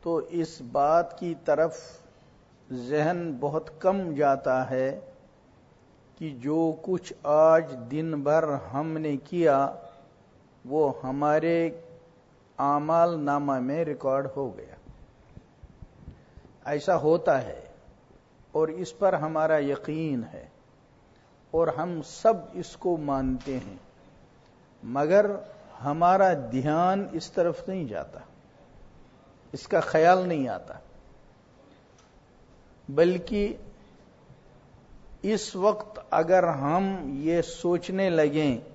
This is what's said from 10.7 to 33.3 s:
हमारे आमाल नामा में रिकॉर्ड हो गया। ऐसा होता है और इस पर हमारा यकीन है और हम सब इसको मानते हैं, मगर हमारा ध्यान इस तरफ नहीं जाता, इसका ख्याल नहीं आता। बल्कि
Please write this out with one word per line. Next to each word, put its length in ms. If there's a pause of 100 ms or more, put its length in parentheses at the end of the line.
हमारे 800 (760)
आमाल 600
नामा 400
में 240
रिकॉर्ड 440
हो 240
गया। 260 (1900)
ऐसा 260
होता 440
है 280 (880)
और 160
इस 200
पर 240
हमारा 420
यकीन 680
है 280 (1000)
और 220
हम 260
सब 540
इसको 420
मानते 560
हैं, 260 (1080)
मगर 540 (400)
हमारा 540
ध्यान 800
इस 200
तरफ 360
नहीं 180
जाता, 340 (1300)
इसका 280
ख्याल 460
नहीं 200
आता। 340 (2000)
बल्कि 680 (1700)